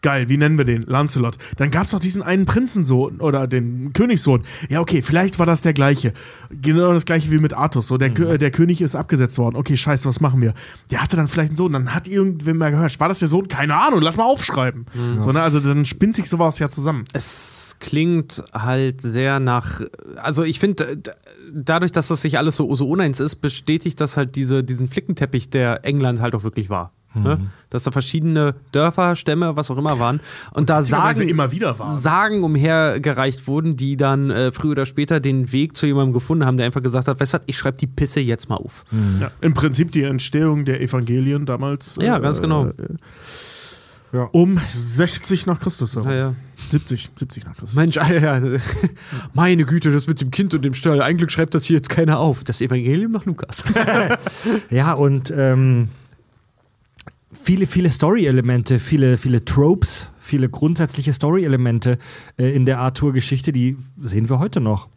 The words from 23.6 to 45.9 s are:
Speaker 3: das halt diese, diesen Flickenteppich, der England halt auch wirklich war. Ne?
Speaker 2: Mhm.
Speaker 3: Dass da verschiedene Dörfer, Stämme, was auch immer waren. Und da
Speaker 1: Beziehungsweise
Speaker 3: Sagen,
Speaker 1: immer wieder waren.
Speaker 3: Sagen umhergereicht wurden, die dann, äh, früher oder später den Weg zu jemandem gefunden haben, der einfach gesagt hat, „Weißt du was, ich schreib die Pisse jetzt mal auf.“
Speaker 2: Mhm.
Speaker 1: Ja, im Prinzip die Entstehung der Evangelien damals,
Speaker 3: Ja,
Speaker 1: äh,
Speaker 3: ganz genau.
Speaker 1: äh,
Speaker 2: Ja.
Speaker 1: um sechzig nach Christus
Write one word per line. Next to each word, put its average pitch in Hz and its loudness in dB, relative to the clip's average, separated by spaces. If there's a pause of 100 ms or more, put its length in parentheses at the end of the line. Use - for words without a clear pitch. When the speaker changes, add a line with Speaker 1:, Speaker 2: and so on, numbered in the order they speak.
Speaker 3:
das 147 -2
halt 135 -2
diese, 135 0
diesen 127 -4
Flickenteppich, 139 -4
der 120 0
England 131 0
halt 120 0
auch 104 -4
wirklich 107 -4
war. 90 -6 (220)
Ne? 113 0
Speaker 2:
Mhm. 95 -4 (220)
Speaker 3:
Dass 127 -6
da 135 -2
verschiedene 151 0 (160)
Dörfer, 170 2
Stämme, 160 -2
was 151 -4
auch 131 -4
immer 143 -2
waren. 123 0 (320)
Und 139 0
da 156 4
Speaker 1:
Beziehungsweise 151 2
Speaker 3:
Sagen, 190 0
Speaker 1:
immer 147 0
wieder 156 -2
waren. 143 -6
Speaker 3:
Sagen 185 2
umhergereicht 147 0
wurden, 156 0
die 135 -2
dann, 139 2
äh, 127 0
früher 151 -2
oder 139 0
später 147 -2
den 131 0
Weg 143 0
zu - -2
jemandem 139 2
gefunden 147 0
haben, 127 2
der 123 0
einfach 127 -2
gesagt 127 0
hat, 135 -2
„Weißt 139 0
du 160 -2
was, - -10
ich 135 -8
schreib 131 -4
die 135 -2
Pisse 135 -2
jetzt 117 -2
mal 110 -2
auf.“ - -12
Speaker 2:
Mhm. 104 0
Speaker 1:
Ja, 135 -4 (100)
im 160 4
Prinzip 147 0
die 147 0
Entstehung 147 0
der 135 -2
Evangelien 131 0
damals, 135 -6
Speaker 3:
Ja, 233 2
Speaker 1:
äh, 165 0
Speaker 3:
ganz 147 0
genau. 156 2
Speaker 1:
äh, - -4 (1400)
Speaker 2:
Ja. 123 -2
Speaker 1:
um 175 4 (100)
sechzig 123 -2
nach 175 -2
Christus 131 -6